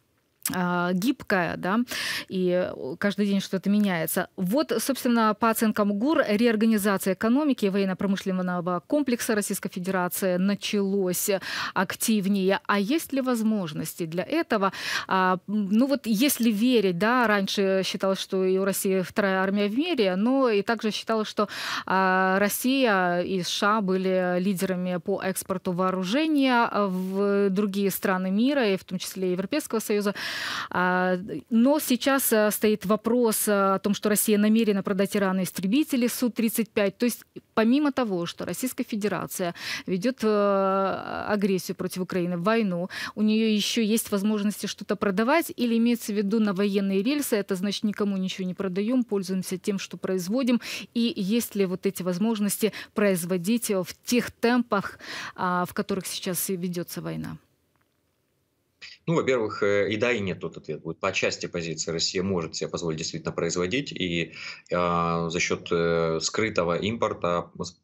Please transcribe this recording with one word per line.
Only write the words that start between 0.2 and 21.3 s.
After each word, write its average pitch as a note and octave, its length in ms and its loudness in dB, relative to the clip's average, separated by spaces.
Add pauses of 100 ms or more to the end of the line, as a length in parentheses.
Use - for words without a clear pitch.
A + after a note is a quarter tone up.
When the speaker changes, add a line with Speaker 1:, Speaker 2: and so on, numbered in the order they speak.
Speaker 1:
а, F3 400 0
гибкая, F#3+ 640 0
да, F3+ 220 0 (480)
и, F#3 220 0 (220)
э, C3+ 260 -8
каждый G3+ 280 0
день G3 140 0
что-то F#3+ 300 -4
меняется. F#3+ 680 0
Вот, G3+ 440 0
собственно, A#3 600 2
по A3+ 100 2
оценкам G#3+ 480 0
гур, C#4 300 4
реорганизация G#3 840 2
экономики B3 520 2
и F#3+ 40 2
военно-промышленного F#3 1160 0
комплекса B3+ 480 0
Российской G3+ 340 -2
Федерации F3+ 680 0
началось G3 920 0 (440)
активнее. G3 920 2
А D4+ 140 2
есть D4+ 340 -2
ли C4+ 80 0
возможности G#3 840 -2
для E3+ 180 -2
этого? A3 480 0 (360)
А, F#3 300 2 (100)
м, G3+ 220 0
ну A3 180 4
вот, C4 180 0
если A#3 440 2
верить, G3+ 480 4
да, A#3 300 4
раньше G3 560 2
считалось, F#3+ 360 0
что F#3+ 240 -2
и F#3 140 4
у F#3+ 60 2
России F#3+ 380 0
вторая F#3+ 400 0
армия G3+ 260 2
в G#3+ 100 -2
мире, B3+ 380 2
но B3 340 2
и G3+ 120 2
также A3 300 -2
считалось, A3 360 -2
что, G#3 200 0 (380)